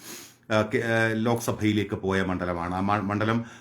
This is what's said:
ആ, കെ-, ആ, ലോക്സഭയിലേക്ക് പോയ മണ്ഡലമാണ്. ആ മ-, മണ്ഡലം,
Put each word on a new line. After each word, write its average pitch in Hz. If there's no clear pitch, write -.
ആ, 110
കെ-, 113
ആ, 113
ലോക്സഭയിലേക്ക് 107
പോയ 95
മണ്ഡലമാണ്. 90
ആ 92
മ-, 104
മണ്ഡലം, 107